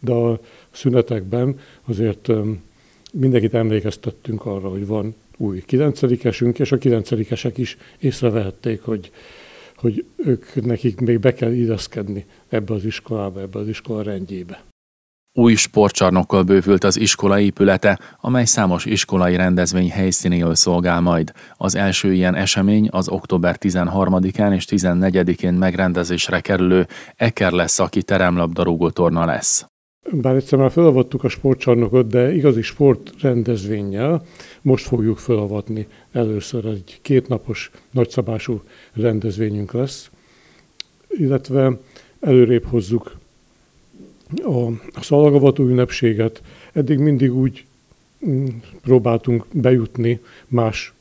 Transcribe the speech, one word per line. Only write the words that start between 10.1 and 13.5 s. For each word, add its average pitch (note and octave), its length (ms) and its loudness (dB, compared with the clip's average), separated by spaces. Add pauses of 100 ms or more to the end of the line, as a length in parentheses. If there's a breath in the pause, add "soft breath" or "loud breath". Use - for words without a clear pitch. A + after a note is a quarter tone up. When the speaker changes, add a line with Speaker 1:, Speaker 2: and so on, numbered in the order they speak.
Speaker 1:
ők, C3+ 480 -4
nekik A2+ 360 -2
még A#2 200 0
be B2 140 2
kell A#2 180 -4
illeszkedni G#2 760 -6 (220 soft breath)
ebbe G#2+ 260 -4
az G2 100 -6
iskolába, G2+ 560 -8
ebbe F#2+ 180 -12